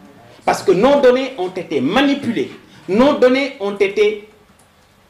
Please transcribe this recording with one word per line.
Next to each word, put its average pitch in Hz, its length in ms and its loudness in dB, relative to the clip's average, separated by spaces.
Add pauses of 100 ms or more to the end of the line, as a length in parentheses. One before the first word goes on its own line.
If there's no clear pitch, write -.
(460)
Parce - 180 -2
que - 80 2
nos 247 300 4
données 254 360 2
ont 180 120 -4
été 165 320 -6
manipulées, 220 680 -2 (380)
nos 247 280 2
données 269 420 2
ont 202 160 -6
été 208 520 -2 (840)